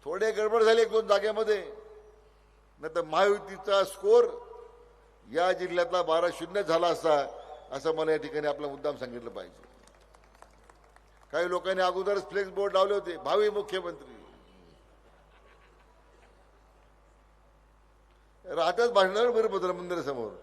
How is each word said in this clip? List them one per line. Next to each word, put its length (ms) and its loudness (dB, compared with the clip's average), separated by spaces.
थोडे 260 -2
गडबड 320 2
झाली 180 6
एक 100 4
दोन 160 0
जागेमध्ये, 680 0
नाही 160 -10
तर 80 0
महायुतीचा 840 2
स्कोर 400 4
या 200 2
जिल्ह्यातला 500 0
बारा 300 2
शून्य 300 -6
झाला 240 2
असता, 560 0
असं 240 -2
मला 160 0
या 80 2
ठिकाणी 280 -6
आपला 220 -4
मुद्दाम 280 -6
सांगितलं 340 -12
पाहिजे. 380 -16
काही 160 0
लोकांनी 340 -2
अगोदरच 460 -2
फ्लेक्स 220 -4
बोर्ड 220 -4
लावले 220 2
होते, 220 -4
"भावी 340 0
मुख्यमंत्री." 640 -8
राहतात 340 2
भाषणावर 400 4
वीरभद्र 440 0
मंदिरासमोर 600 -6